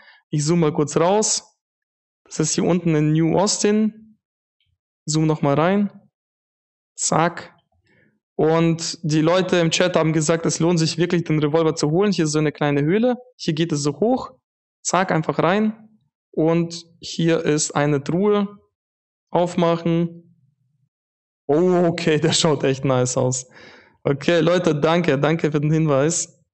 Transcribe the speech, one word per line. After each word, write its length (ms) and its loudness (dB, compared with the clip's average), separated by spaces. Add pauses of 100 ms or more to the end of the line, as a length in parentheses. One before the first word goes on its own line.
(300)
Ich 120 -2
zoome 200 2
mal 100 2
kurz 240 -2
raus. 580 0 (720)
Das 160 -8
ist 140 -2
hier 100 -2
unten 300 0
in 180 2
New 260 2
Austin. 800 -2 (840)
Zoom 220 0
nochmal 340 0
rein. 300 2 (1040)
Zack. 600 -4 (840)
Und 680 0
die 180 0
Leute 360 2
im 140 2
Chat 260 0
haben 180 2
gesagt, 320 0
es 140 -2
lohnt 180 2
sich 180 -2
wirklich, 280 0
den 140 -2
Revolver 360 0
zu 160 -2
holen. 200 0
Hier 140 -2
ist 80 -4
so 60 -2
eine 140 0
kleine 280 0
Höhle. 380 0 (180)
Hier 160 -4
geht 200 -2
es 100 -2
so 180 -4
hoch. 300 -2 (500)
Zack, 320 0
einfach 280 -2
rein. 500 -2 (400)
Und 560 -2 (140)
hier 440 -2
ist 280 0
eine 300 0
Truhe. 460 0 (800)
Aufmachen. 960 0 (1200)
Oh, 380 4
okay, 320 0
<laughs> 20 -2
der 120 0
schaut 300 0
echt 220 0
nice 320 0
aus. 320 -2 (560)
Okay, 360 0
Leute, 380 2
danke. 400 2
Danke 320 0
für 100 -2
den 120 0
Hinweis. 800 -2